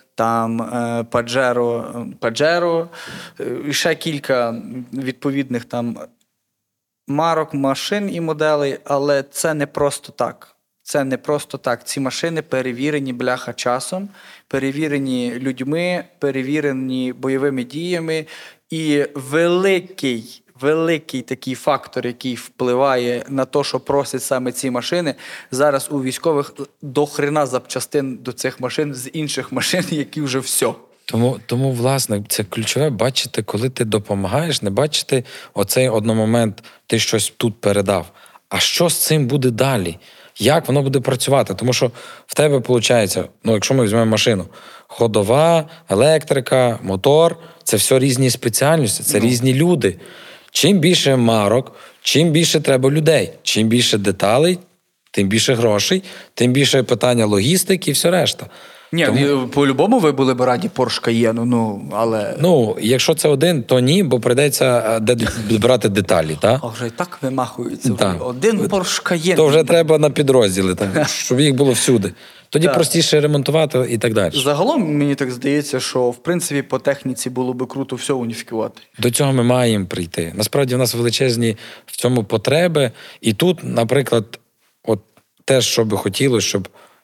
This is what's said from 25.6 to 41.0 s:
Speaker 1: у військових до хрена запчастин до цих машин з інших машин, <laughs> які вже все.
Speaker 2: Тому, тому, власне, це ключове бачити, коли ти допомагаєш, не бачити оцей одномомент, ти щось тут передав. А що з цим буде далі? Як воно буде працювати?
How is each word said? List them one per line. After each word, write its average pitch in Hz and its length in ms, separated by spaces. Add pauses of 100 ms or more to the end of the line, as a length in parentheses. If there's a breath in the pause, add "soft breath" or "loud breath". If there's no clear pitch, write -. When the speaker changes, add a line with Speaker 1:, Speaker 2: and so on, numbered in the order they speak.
Speaker 1:
у 143 120
військових 143 500 (280)
до 143 240
хрена 147 400
запчастин 127 760
до 127 100
цих - 280
машин 147 340
з 127 200
інших 147 380
машин, 131 360
<laughs> - 20
які 151 320
вже 135 180
все. - 340 (340)
Speaker 2:
Тому, 120 380
тому, 131 260
власне, 120 560
це - 160
ключове 127 460
бачити, 120 540
коли 113 260
ти 123 160
допомагаєш, 107 760
не 104 80
бачити 131 540 (300 loud breath)
оцей 123 360
одномомент, 110 760 (240 loud breath)
ти 113 120
щось - 380
тут 113 240
передав. 98 500 (380 soft breath)
А 95 100
що - 300
з 147 80
цим 151 300
буде 131 240
далі? 110 460 (420 loud breath)
Як 147 280
воно 139 160
буде 135 160
працювати? 127 540